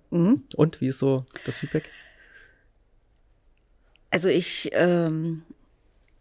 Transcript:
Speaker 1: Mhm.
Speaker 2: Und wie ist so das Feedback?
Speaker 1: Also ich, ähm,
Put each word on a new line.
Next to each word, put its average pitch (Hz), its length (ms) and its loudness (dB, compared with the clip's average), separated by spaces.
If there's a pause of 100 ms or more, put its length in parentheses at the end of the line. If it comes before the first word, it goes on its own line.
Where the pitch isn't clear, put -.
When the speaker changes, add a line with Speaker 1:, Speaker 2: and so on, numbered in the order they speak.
Speaker 1:
Mhm. 180 340 2 (140)
Speaker 2:
Und 160 240 0
wie 127 60 -2
ist 131 120 -4
so 135 260 0 (200)
das - 100 -6
Feedback? - 320 -6 (2250)
Speaker 1:
Also 180 180 0
ich, 175 460 0
ähm, 165 720 0 (760)